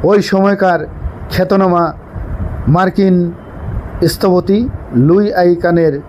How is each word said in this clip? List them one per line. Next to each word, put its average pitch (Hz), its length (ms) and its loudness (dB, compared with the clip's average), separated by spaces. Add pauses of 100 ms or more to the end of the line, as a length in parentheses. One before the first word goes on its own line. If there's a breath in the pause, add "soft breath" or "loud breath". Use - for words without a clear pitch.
ওই 202 180 4
সময়কার 190 640 0 (440)
খ্যাতনামা 180 600 2 (760)
মার্কিন 180 640 2 (760)
স্থপতি 202 640 0 (260)
লুই 175 380 4
আইকানের 170 760 2